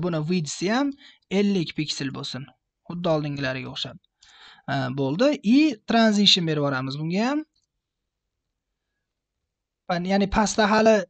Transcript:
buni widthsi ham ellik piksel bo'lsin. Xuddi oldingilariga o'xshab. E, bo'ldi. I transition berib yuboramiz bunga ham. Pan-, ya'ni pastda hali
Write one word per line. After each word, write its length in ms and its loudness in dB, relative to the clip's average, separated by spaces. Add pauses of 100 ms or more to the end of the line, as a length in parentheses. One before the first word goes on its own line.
buni 140 -2 (120)
widthsi 420 -4
ham 160 0 (420)
ellik 460 0
piksel 400 -6
bo'lsin. 260 -10 (460)
Xuddi 260 -6
oldingilariga 560 -4
o'xshab. 260 -12 (760)
E, 20 -2 (240)
bo'ldi. 300 2 (280)
I 20 6 (320)
transition 580 4
berib 140 0
yuboramiz 380 -4
bunga 280 -2
ham. 120 -2 (2500)
Pan-, 240 -2
ya'ni 180 2
pastda 420 2
hali 240 6 (140)